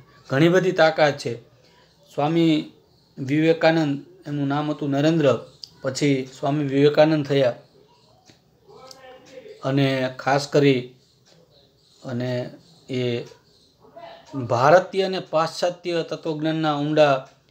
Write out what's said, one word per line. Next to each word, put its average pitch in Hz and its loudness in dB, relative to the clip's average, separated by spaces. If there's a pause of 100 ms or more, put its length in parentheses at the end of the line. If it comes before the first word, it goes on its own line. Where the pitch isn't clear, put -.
(280)
ઘણી 143 4
બધી 180 2
તાકાત 156 2
છે. 120 -8 (760)
સ્વામી 156 0 (460)
વિવેકાનંદ, 156 2 (240)
એમનું 147 -4
નામ 147 -2
હતું 147 -6
નરેન્દ્ર, 143 2 (440)
પછી 135 -2 (100)
સ્વામી 147 -2
વિવેકાનંદ 147 2
થયા 135 0 (2000)
અને 135 -2
ખાસ 139 -2
કરી 139 2 (1120)
અને 123 -6 (400)
એ 123 -4 (1120)
ભારતીય 143 2
અને 190 -2
પાશ્ચાત્ય 170 -4
તત્વજ્ઞાનના 156 -4
ઊંડા 147 2 (220)